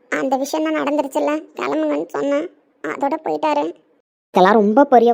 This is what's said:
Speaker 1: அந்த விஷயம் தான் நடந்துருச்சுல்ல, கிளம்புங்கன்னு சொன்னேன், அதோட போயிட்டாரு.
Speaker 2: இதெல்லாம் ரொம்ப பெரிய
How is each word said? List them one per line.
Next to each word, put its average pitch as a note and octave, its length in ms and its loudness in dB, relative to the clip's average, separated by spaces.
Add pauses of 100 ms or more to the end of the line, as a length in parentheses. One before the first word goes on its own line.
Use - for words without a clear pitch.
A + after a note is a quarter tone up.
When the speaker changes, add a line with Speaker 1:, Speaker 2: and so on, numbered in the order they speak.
(200)
Speaker 1:
அந்த C4+ 200 -2
விஷயம் D#4 260 -4
தான் D#4 120 -2
நடந்துருச்சுல்ல, D4 560 -2 (240)
கிளம்புங்கன்னு D4 560 -4
சொன்னேன், C#4+ 300 -2 (400)
அதோட C#4 300 -4 (120)
போயிட்டாரு. D4+ 360 -2 (720)
Speaker 2:
இதெல்லாம் G3 260 6
ரொம்ப G#3+ 220 2 (100)
பெரிய A#3 240 6